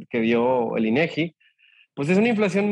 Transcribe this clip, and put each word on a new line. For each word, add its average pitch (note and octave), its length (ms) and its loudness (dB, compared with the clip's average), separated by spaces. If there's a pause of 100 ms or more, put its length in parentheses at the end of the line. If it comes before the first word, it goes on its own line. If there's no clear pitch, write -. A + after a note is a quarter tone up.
que A#2+ 120 -2
dio A#2 580 0
el A2+ 80 0
inegi, D#3 500 -2 (580)
pues C#3+ 140 -6
es F3+ 80 2
una A3 120 2
inflación G3+ 440 0